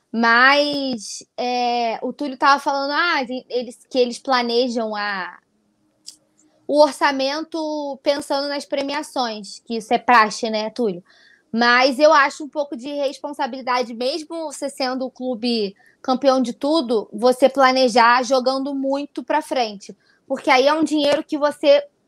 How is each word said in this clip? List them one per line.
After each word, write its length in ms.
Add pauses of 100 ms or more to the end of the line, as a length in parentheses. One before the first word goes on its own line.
mas, 1120 (140)
é, 640
o 120
Túlio 240
tava 220
falando, 320
ah, 300 (280)
eles, 400
que 100
eles 180
planejam 800
a, 420 (1300)
o 160
orçamento 1200
pensando 460
nas 160
premiações, 1040
que 100
isso 180
é 40
praxe, 520
né, 200
Túlio? 340 (480)
Mas 460
eu 160
acho 300
um 40
pouco 300
de 160
responsabilidade, 1000
mesmo 580
você 180
sendo 360
o 60
clube 640 (240)
campeão 400
de 140
tudo, 580
você 380
planejar 720
jogando 520
muito 480
pra 180
frente. 560 (320)
Porque 220
aí 160
é 60
um 100
dinheiro 400
que 140
você, 460 (240)